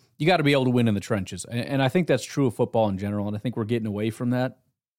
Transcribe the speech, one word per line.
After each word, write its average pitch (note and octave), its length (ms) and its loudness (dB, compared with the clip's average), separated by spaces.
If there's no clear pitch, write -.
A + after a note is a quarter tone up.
you D3+ 80 0
gotta F3 160 4
be C#3+ 80 4
able C3+ 140 4
to B2+ 40 2
win A#2+ 180 4
in G#2+ 60 2
the G2 60 0
trenches. F#2+ 460 -4
And, A#2+ 200 -6
and C3+ 160 -2
I C3 80 4
think F3+ 180 0
that's C#3 160 2
true C#3 240 0
of G#2+ 80 -2
football A2 320 2
in F#2+ 100 -2
general, G2+ 300 -4
and G#2+ 80 -6
I G2+ 40 -6
think - 180 -6
we're A2+ 80 -2
getting A2 220 -2
away G#2+ 240 -4
from B2 180 -4
that. B2+ 300 -2